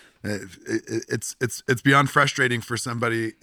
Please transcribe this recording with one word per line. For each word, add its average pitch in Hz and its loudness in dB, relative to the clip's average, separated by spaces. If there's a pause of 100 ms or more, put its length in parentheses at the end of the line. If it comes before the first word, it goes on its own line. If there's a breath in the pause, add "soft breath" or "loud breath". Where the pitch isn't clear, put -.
(260 loud breath)
uh, 104 -2
it, 101 -2 (460)
it, 113 -4
it's, - -4
it's, - -4
it's 127 0
beyond 139 6
frustrating 131 2
for 117 -6
somebody 113 -2